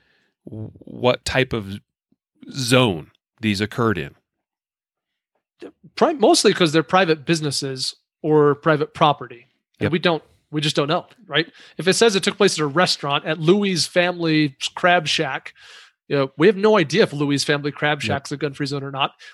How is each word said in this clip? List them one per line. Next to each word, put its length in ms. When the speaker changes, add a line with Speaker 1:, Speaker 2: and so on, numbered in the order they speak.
Speaker 1:
w-, 220
what 440
type 300
of 240
zone 600
these 220
occurred 360
in? 160
Speaker 2:
Pri-, 200
mostly 380
'cause 200
they're 100
private 420
businesses 720
or 340
private 380
property. 520
And 80
Speaker 1:
Yep. 60
Speaker 2:
we 60
don't, 240
we 100
just 160
don't 120
know, 180
right? 240
If 80
it 80
says 220
it 60
took 140
place 220
at 40
a 40
restaurant, 600
at 120
Louis' 480
family 720
crab 320
shack, 480
you 80
know, 200
we 120
have 80
no 200
idea 280
if 80
Louis' 320
family 260
crab 280
Speaker 1:
Yep. 40
Speaker 2:
shack's 300
a 40
gun-free 300
zone 160
or 80
not. 220